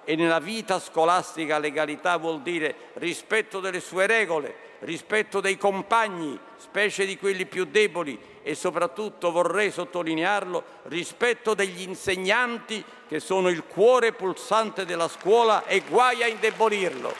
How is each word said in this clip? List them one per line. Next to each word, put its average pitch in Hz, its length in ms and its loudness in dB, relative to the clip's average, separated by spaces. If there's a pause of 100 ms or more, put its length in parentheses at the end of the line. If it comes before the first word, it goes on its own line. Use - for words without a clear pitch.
E 156 140 -2
nella 165 220 4
vita 190 420 -4
scolastica 160 760 0
legalità 151 580 -2
vuol 160 240 -4
dire 156 340 -4 (200)
rispetto 185 680 -4
delle 185 180 -6
sue 180 260 0
regole, 170 480 0 (260)
rispetto 202 600 -4
dei 190 180 0
compagni, 196 800 0 (200)
specie 196 480 -2
di 190 120 -6
quelli 190 280 -2
più 180 180 -4
deboli, 165 560 0 (240)
e 147 100 -4
soprattutto, 175 760 -2
vorrei 175 400 2
sottolinearlo, 175 920 -2 (200)
rispetto 220 680 -2
degli 190 300 -2
insegnanti 196 1000 -2 (240)
che 156 140 -4
sono 190 260 2
il 170 160 0
cuore 226 480 4
pulsante 196 720 -2
della 170 240 -2
scuola 220 600 4
e 185 200 2
guai 240 340 4
a 233 60 2
indebolirlo. 202 920 0